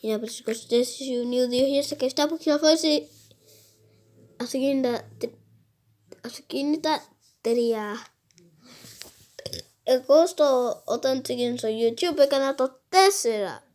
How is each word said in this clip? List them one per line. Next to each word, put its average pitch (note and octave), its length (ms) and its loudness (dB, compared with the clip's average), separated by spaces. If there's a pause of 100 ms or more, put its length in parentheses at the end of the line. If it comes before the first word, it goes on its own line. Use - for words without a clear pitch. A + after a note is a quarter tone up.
Είναι A3 140 -4
από A3 120 -6
τις - 120 -12
είκοσι - 300 -8
τέσσερις B3 460 -2
Ιουνίου B3 340 0
δύο B3 160 2
χιλιάδες C#4 240 0
δεκαεπτά D4 400 -2
που E4 80 -4
κυκλοφόρησε D#4 720 2 (1300)
Αυτοκίνητα C4 720 -2 (100)
τρ-, - 160 -8 (920)
Αυτοκίνητα C#4+ 760 -4 (380)
τρία. A3+ 680 -2 (1800)
Εγώ C#4 360 6
στο, C4+ 580 0
όταν B3 380 -2
ξεκίνησα A#3+ 340 -4
στο A3+ 120 -4
YouTube A#3 500 -2
έκανα C#4 360 2
το C4 340 -4
τέσσερα. A#3 760 2 (120)